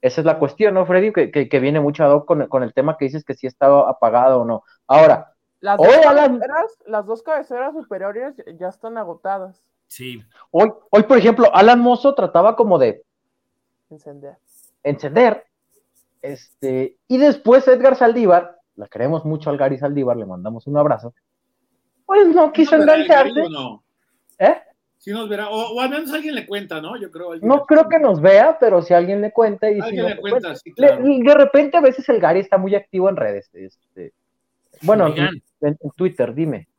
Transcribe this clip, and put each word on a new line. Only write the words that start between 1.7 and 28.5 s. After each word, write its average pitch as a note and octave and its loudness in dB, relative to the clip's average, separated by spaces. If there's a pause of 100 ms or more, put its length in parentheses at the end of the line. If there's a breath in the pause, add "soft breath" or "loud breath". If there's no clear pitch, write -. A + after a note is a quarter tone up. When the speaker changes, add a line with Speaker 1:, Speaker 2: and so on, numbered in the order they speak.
Speaker 1:
mucho C#3+ -2
ad C#3+ 4
hoc D3 -2
con, D3+ -2
con C3 -4
el A#2+ -8
tema D3+ -4
que D3 -6
dices C#3+ -8
que C3+ -10
sí - -14
está C3+ -2 (200)
apagado B2 0
o A#2 -4
no. A#2 -8 (220)
Ahora, D3 4 (260)
Speaker 2:
Las G3+ -4
Speaker 1:
hoy E3 4
Speaker 2:
dos D4+ 6
Speaker 1:
Alan C#4 2
Speaker 2:
cabeceras, D#4 -6
las G#3+ -8
dos A3+ -10
cabeceras C#4 -8
superiores A3+ -12
ya, - -20 (140)
ya F3+ -10
están A3+ -16
agotadas. F#3+ -12 (260)
Speaker 3:
Sí. B2 -18 (300 soft breath)
Speaker 1:
Hoy, G#3 2 (200)
hoy, G#3 4
por B3 4
ejemplo, A3+ 4
Alan A3+ 6
Mozo B3 0
trataba G#3 0
como G#3 0
de A#2 0 (880)
Speaker 2:
Encender. C#3+ -20 (480)
Speaker 1:
encender, E3+ -2 (800)
este, C3 -8 (120)
y B3+ 0
después C4+ 2
Edgar B3+ 4
Saldívar, A3 0 (180)
la G2+ -20
queremos D3+ -6
mucho D#3 -8
al C#3+ -4
Gary C#3 -2
Saldívar, C#3 -4
le A2 -10
mandamos F#2+ -14
un C#3+ -6
abrazo, A#2+ -2 (920)
pues G4 4
no D#4+ 4
Speaker 4:
¿Sí D4+ -4
Speaker 1:
quiso D#4 2
Speaker 4:
nos D4+ 4
verá D#4 6
el D#4 -2
Speaker 1:
engancharse. C#4 2
Speaker 4:
Gary E4 -2
o - -10
no? B2+ -12 (540)
Speaker 1:
¿Eh? G#3 2 (420)
Speaker 4:
Sí G3+ -16
nos A3 -10
verá, G#3 -10
o, A3 -8
o B3 -8
al C4 -4
menos D4 -10
alguien D#4 -10
le A3+ -12
cuenta, F#3 -12
¿no? F#3 -14
Yo F#3+ -16
creo E3+ -16
alguien E3 -6
Speaker 1:
No C4+ 4
Speaker 4:
le C#4+ -2
Speaker 1:
creo D#4 4
Speaker 4:
cuenta. D#4+ -2
Speaker 1:
que D#4 2
nos G3 0
vea, G#3 4